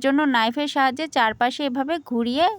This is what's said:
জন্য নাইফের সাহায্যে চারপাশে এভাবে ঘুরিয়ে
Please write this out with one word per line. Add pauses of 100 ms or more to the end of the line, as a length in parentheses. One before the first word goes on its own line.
জন্য (160)
নাইফের
সাহায্যে (100)
চারপাশে
এভাবে (160)
ঘুরিয়ে (120)